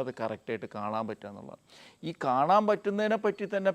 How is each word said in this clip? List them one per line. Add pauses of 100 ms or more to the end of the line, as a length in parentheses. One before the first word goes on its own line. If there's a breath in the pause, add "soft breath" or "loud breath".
അത്
കറക്റ്റായിട്ട്
കാണാൻ
പറ്റുക
എന്നുള്ളതാണ്. (440 loud breath)
ഈ (140)
കാണാൻ
പറ്റുന്നതിനെ
പറ്റി
തന്നെ